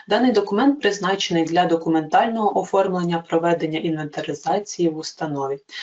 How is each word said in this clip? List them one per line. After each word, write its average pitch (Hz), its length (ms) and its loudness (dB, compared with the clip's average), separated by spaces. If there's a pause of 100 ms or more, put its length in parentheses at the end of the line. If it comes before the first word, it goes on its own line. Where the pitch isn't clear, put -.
Даний 240 240 4
документ 214 480 2
призначений 190 640 0
для 175 220 2
документального 180 960 2
оформлення 180 680 0
проведення 165 500 0
інвентаризації 160 1080 -2
в 156 80 -4
установі. 139 600 -6 (240)